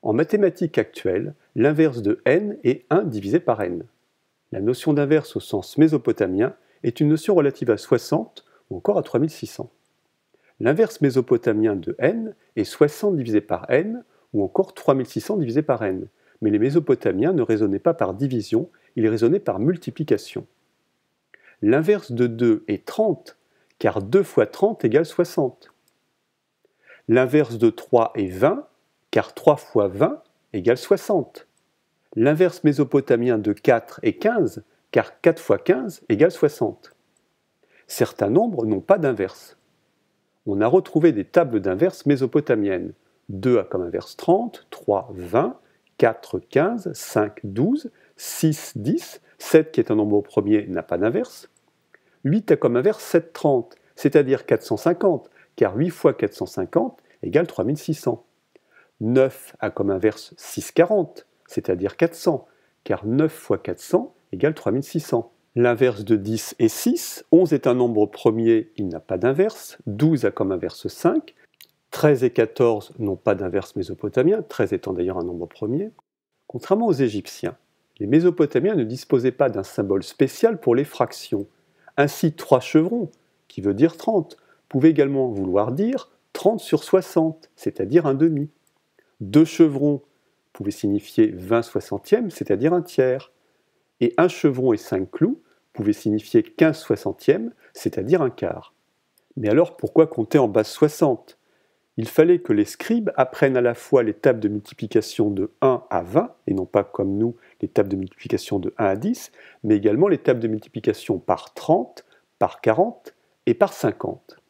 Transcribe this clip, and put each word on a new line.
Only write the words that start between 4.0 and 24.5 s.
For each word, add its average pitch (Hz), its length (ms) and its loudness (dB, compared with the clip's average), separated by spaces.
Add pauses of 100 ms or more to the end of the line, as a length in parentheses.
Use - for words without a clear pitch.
La 98 100 -6
notion 127 320 4
d'inverse 147 420 2
au 113 40 -4
sens - 380 -6
mésopotamien 120 800 2 (280)
est 131 160 -4
une 147 100 4
notion 160 260 2
relative 139 360 2
à 104 60 4
soixante - 680 -2 (240)
ou 95 80 -10
encore 202 200 0
à 151 60 -2
trois - 160 -2
mille 156 100 0
six - 180 -12
cents. - 240 -14 (880)
L'inverse 170 420 0
mésopotamien 117 760 2
de - 240 -8
n 220 360 -2 (200)
est 107 80 -2
soixante 160 520 0
divisé 113 260 0
par - 280 -8
n 214 340 -2 (300)
ou 104 100 0
encore - 300 -2
trois - 220 0
mille 127 120 -4
six - 140 -8
cents 214 160 -6
divisé 135 240 -2
par 120 220 -4
n. 95 240 -6 (340)
Mais 107 100 0
les 104 80 2
Mésopotamiens 139 720 0
ne 147 80 0
raisonnaient 107 380 0
pas 165 160 0
par 95 180 -2
division, 123 560 -2 (260)
ils 110 120 2
raisonnaient 117 320 2
par 95 200 -4
multiplication. - 840 -4 (1160)
L'inverse 156 480 2
de 120 160 0
deux 113 400 0
est 104 180 -6
trente, - 520 -4 (420)
car 104 240 -2
deux 127 180 2
fois 123 240 2
trente - 400 -2